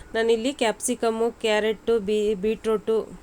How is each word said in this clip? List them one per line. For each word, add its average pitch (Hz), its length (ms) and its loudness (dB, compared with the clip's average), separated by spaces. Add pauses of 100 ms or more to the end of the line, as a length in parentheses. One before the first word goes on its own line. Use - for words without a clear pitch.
(140)
ನಾನಿಲ್ಲಿ 226 400 2
ಕ್ಯಾಪ್ಸಿಕಮ್ಮು, 226 760 0 (140)
ಕ್ಯಾರೆಟು, 220 580 0
ಬೀ-, 214 360 0
ಬೀಟ್ರೂಟು, 220 600 0 (260)